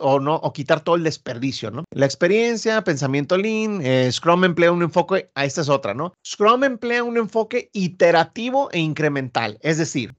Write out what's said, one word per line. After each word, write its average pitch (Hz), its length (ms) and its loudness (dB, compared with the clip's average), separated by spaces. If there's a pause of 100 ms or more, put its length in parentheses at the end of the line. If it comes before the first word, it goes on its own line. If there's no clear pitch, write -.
o 139 180 2
no, 147 160 0
o 156 160 -4
quitar 156 300 -2
todo 170 160 2
el 170 60 -2
desperdicio, 123 680 -6
¿no? 135 180 -10
La 139 160 0
experiencia, 220 800 0
pensamiento 143 540 0
lean, 220 440 -2
eh, 127 300 2
Scrum 175 320 2
emplea 175 300 4
un 175 100 0
enfoque, 170 520 0
ah, 139 100 0
esta 143 160 -4
es 143 80 -2
otra, 131 240 0
¿no? 156 200 -8 (140)
Scrum 233 380 4
emplea 240 400 -2
un 240 100 -4
enfoque 226 560 -2
iterativo 185 1040 2
e 170 60 -2
incremental, 139 800 -2
es 156 160 -2
decir, 151 420 -4